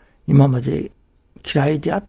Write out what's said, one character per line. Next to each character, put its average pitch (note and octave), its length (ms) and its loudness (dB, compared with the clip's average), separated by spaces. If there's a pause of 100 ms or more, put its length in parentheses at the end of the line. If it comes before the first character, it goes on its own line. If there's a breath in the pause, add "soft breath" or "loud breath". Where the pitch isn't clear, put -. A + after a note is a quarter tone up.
(260 soft breath)
今 C#3 220 4
ま B2+ 140 0
で - 300 -6 (540)
嫌 C#3 220 -2
い D3+ 120 -2
で D#3 140 -4
あ D#3+ 40 -4
っ G3+ 120 -8